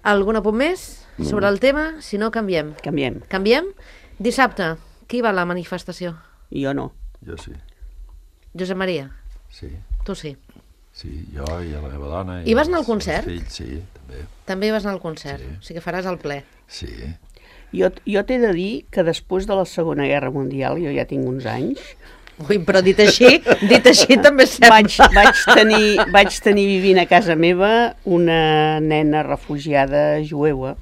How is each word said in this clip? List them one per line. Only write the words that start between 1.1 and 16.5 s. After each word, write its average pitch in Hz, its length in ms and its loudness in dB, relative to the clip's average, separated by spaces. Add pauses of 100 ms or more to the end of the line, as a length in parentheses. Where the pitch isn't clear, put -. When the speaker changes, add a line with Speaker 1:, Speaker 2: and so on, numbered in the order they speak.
Speaker 2:
No. - 60 -6
Speaker 1:
sobre 202 240 -2
el 202 100 -2
tema? 302 420 -4
Si 208 180 -10
no, 220 120 -4
canviem. 175 520 -6
Speaker 3:
Canviem. 139 460 -6
Speaker 1:
Canviem? 240 440 -2 (460)
Dissabte, 202 580 -2 (320)
qui 240 120 -6
va 226 100 0
a 190 60 -2
la 180 80 -2
manifestació? 175 720 -10 (380)
Speaker 3:
Jo 139 220 -6
no. 131 180 -8 (340)
Speaker 4:
Jo 85 120 -16
sí. - 140 -18 (1040)
Speaker 1:
Josep 185 200 -8
Maria? 175 340 -6 (400)
Speaker 4:
Sí. - 200 -18 (340)
Speaker 1:
Tu 190 100 -8
sí. 143 220 -14 (560)
Speaker 4:
Sí, - 420 -16
jo 71 100 -12 (160)
i 82 140 -10
la 73 80 -10
meva 71 260 -12
dona 90 320 -10
i 226 100 -6
Speaker 1:
I 226 40 2
vas 302 140 0
anar 349 100 -4
al 277 60 -6
Speaker 4:
els, - 40 -8
els 233 60 -4
Speaker 1:
concert? 180 320 -6
Speaker 4:
fills, 87 260 -12
sí, 69 300 -14 (100)
també. - 300 -20 (240)
Speaker 1:
També 196 260 -4
vas 208 140 -4
anar 196 80 -6
al 180 80 -10
concert, 143 380 -12
Speaker 4:
Sí. 127 180 -16
Speaker 1:
o - 40 -20
sigui 165 180 -16
que - 40 -20
faràs 180 240 -8
el 180 100 -6
ple. 143 260 -12 (220)